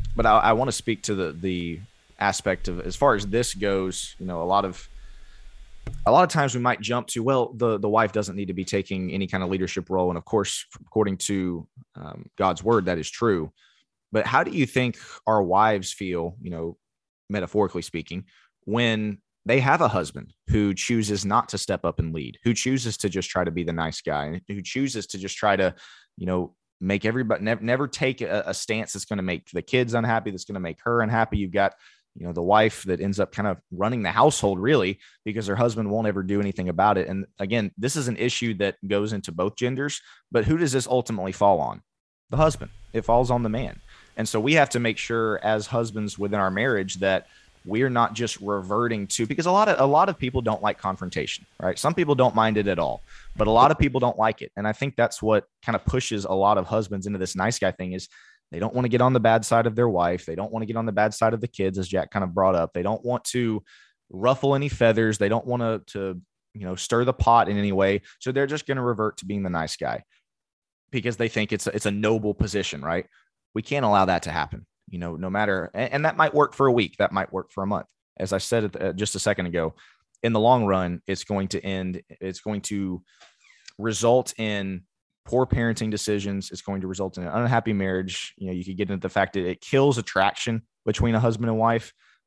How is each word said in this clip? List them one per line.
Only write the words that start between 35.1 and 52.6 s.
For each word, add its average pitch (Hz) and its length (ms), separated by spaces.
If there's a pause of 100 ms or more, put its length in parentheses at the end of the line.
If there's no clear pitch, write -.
because 107 220
her 98 80
husband 110 340
won't 110 180
ever 98 160
do 101 180
anything 95 280
about 95 280
it. 90 100
And 95 180 (120)
again, 101 400
this 123 180
is 139 120
an 117 100
issue 117 380
that 98 200 (120)
goes 104 260
into 98 180
both 90 240
genders, 131 460 (300)
but 113 140
who 156 120
does 165 140
this 127 160
ultimately 113 440
fall 98 280
on? 58 220 (480)
The 113 80
husband. 156 340 (220)
It 113 120
falls 120 240
on 120 140
the 110 60
man. 113 300 (380)
And 107 100
so 110 120
we 131 160
have 147 140
to 120 100
make 117 180
sure 113 460
as 107 240
husbands 107 500
within 101 220
our 95 120
marriage 101 440
that 95 320 (380)
we're 113 240
not 120 240
just 110 280
reverting 101 640
to, 113 220
because 156 180
a 180 60
lot 208 180
of, 160 100
a 131 60
lot 156 240
of 175 80
people 127 240
don't 110 220
like 104 160
confrontation, 92 640 (160)
right? 92 160
Some 156 160
people 156 220
don't 127 180
mind 110 240
it 101 100